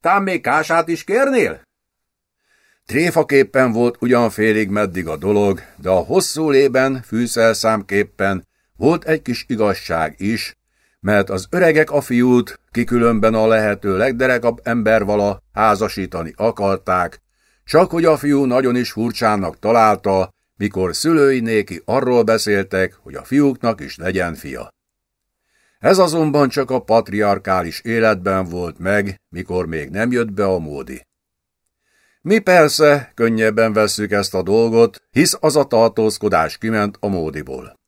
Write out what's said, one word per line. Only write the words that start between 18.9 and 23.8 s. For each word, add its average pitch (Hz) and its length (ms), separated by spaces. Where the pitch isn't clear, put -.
furcsának 107 680
találta, 104 720
mikor 95 380
szülői 139 460
néki 110 440
arról 127 380
beszéltek, 101 800
hogy - 120
a 71 100
fiúknak 127 560